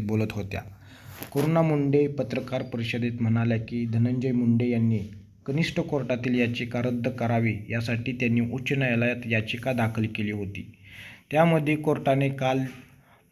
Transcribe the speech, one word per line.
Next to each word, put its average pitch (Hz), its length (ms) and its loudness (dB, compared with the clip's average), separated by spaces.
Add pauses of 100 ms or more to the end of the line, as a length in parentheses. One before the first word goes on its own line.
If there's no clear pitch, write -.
बोलत 107 280 0
होत्या. 95 280 -6 (720)
कुर्णा 156 300 4
मुंडे 147 440 4
पत्रकार 131 560 -4
परिषदेत 120 580 -2
म्हणाल्या 117 380 2
की, 117 280 -4
धनंजय 123 460 2
मुंडे 120 360 2
यांनी 113 300 2 (480)
कनिष्ठ 151 340 -2
कोर्टातील 123 600 0
याचिका 117 420 -2
रद्द 120 260 -2
करावी, 117 460 0 (140)
यासाठी 117 440 -4
त्यांनी 120 280 2
उच्च 127 320 -2
न्यायालयात 120 580 0
याचिका 113 420 -2
दाखल 113 420 0
केली 104 180 -2
होती. 98 400 -8 (580)
त्यामध्ये 156 460 4
कोर्टाने 143 520 2
काल 135 300 0 (720)